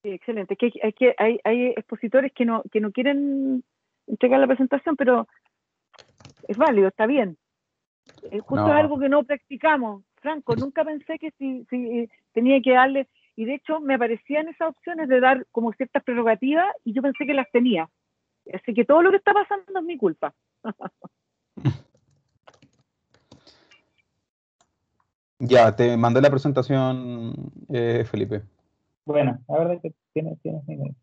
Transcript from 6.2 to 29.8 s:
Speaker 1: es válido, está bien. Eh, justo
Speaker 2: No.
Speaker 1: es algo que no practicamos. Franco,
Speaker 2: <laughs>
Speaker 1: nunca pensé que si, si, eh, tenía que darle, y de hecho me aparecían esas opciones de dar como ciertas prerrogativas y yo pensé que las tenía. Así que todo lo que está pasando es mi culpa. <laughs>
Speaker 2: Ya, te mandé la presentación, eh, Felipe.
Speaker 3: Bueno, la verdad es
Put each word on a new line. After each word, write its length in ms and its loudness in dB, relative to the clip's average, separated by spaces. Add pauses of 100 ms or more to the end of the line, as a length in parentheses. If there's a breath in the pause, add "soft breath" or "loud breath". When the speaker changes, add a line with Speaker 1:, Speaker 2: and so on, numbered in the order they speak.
Speaker 1:
es 120 -6
válido, 300 4
está 180 0
bien. 300 0 (960)
Eh, 100 -8
justo 260 -2
Speaker 2:
No. 80 4
Speaker 1:
es 60 6
algo 180 0
que 100 0
no 160 4
practicamos. 800 -4 (160)
Franco, 360 -6
Speaker 2:
<laughs> 140 -6
Speaker 1:
nunca 140 -2
pensé 340 -8
que 200 -10
si, 320 -8
si, 60 -6 (240)
eh, 80 -6 (240)
tenía 300 4
que 100 4
darle, 360 4 (260)
y 120 -8
de 80 -4
hecho 260 -6
me 140 -2
aparecían 540 -2
esas 220 -6
opciones 380 -10
de 120 4
dar 300 2
como 220 -4
ciertas 320 -6
prerrogativas 640 0 (180)
y 80 -6
yo 100 -2
pensé 240 -2
que 80 -2
las 160 -2
tenía. 380 0 (640)
Así 220 -8
que 100 2
todo 180 6
lo 80 6
que 60 2
está 160 2
pasando 480 -4
es 40 -8
mi 120 -8
culpa. 380 -4 (280)
<laughs> 480 -14 (4000 soft breath)
Speaker 2:
Ya, 360 6
te 200 2
mandé 260 4
la 80 4
presentación, 1040 -2 (340)
eh, 420 -2
Felipe. 320 -4 (640)
Speaker 3:
Bueno, 340 0 (100)
la 100 -2
verdad 160 0
es 80 -10